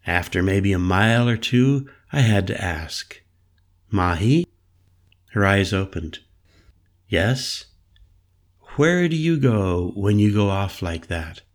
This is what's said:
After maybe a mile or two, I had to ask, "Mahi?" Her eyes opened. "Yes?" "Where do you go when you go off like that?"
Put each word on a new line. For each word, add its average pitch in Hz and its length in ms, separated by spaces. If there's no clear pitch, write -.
After 90 360
maybe 95 300
a 90 60
mile 107 480
or 117 120
two, 135 480
I 147 80
had 104 280
to 98 140
ask, 82 600
"Mahi?" 101 560
Her 101 160
eyes 98 260
opened. 90 460
"Yes?" 107 560
"Where 175 320
do 160 80
you 160 220
go 95 580
when 104 220
you 104 160
go 104 160
off 98 320
like 82 240
that?" 85 340